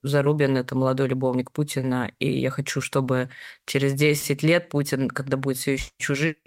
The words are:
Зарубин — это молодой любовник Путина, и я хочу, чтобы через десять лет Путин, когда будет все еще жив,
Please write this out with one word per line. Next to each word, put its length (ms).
Зарубин — 540
это 180
молодой 320
любовник 460
Путина, 680
и 100
я 100
хочу, 320
чтобы 480
через 280
десять 500
лет 240
Путин, 420
когда 280
будет 180
все 220
еще 140
жив, 220